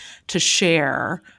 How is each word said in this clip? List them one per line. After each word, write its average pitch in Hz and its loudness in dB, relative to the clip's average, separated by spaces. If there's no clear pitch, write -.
to 180 -4
share. 156 0